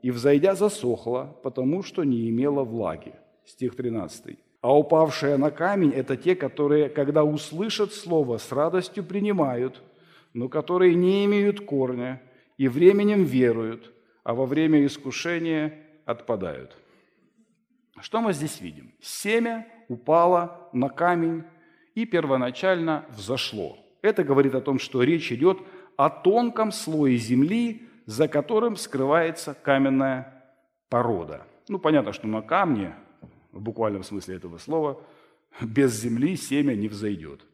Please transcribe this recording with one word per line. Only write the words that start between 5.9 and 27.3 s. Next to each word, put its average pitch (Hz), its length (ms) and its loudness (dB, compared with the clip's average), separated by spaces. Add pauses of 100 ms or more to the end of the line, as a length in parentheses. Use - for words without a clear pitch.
это 131 220 -2
те, 175 180 2
которые, 147 540 2
когда 147 340 2
услышат 160 680 -2
слово, 143 460 -2
с - 120 -12
радостью 170 540 -2
принимают, 156 760 -2 (520)
но 123 160 -6
которые 175 460 4
не 185 280 4
имеют 202 380 2
корня 127 600 -4 (360)
и 135 100 2
временем 196 560 6
веруют, 117 680 0 (320)
а 117 80 -2
во 131 120 -2
время 151 400 4
искушения 156 920 -4 (240)
отпадают». 92 720 -6 (1300)
Что - 180 -4
мы 220 140 0
здесь 147 260 -6
видим? 73 400 -16
Семя 226 640 -4 (220)
упало 170 840 2
на 127 160 0
камень 165 540 0 (520)
и 226 100 -4
первоначально 156 1000 0 (100)
взошло. 104 640 -6 (240)
Это - 240 2
говорит 135 300 4
о 131 60 -2
том, 135 160 -2
что 127 260 -2
речь 156 280 0
идёт 170 340 2 (300)
о 143 140 4
тонком 220 640 0
слое 151 420 0
земли, 156 720 0 (180)